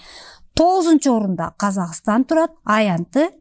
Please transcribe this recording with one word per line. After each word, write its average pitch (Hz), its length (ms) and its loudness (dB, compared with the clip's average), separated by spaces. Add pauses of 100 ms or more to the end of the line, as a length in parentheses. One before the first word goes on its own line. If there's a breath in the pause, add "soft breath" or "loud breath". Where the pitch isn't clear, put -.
(540 loud breath)
Тогузунчу 330 600 2
орунда 190 420 -4
Казакстан 196 680 -2
турат, 330 260 0 (140)
аянты 214 680 0 (100)